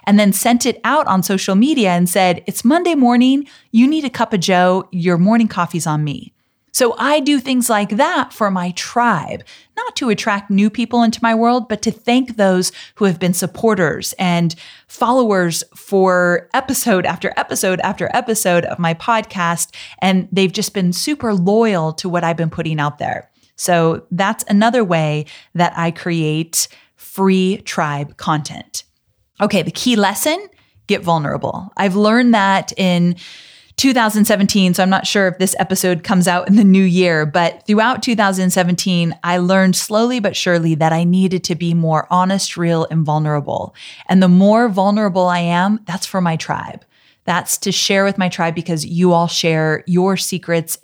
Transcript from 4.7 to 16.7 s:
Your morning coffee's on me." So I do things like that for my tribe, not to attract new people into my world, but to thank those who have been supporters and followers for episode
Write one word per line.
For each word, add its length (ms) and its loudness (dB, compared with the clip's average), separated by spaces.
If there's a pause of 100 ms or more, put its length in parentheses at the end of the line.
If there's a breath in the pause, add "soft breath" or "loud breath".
Your 260 0
morning 300 4
coffee's 400 -4
on 160 0
me." 300 -8 (380)
So 280 0
I 200 2
do 200 0
things 320 -2
like 260 0
that 340 0
for 200 -2
my 240 -2
tribe, 680 -2 (320 loud breath)
not 200 -10
to 140 -2
attract 420 -2
new 180 4
people 320 -2
into 220 0
my 100 2
world, 340 0
but 140 -6
to 100 -2
thank 440 -2
those 360 0 (240 loud breath)
who 100 0
have 120 0
been 160 0
supporters 840 -2
and 340 0 (340 loud breath)
followers 760 0 (120)
for 800 0
episode 540 0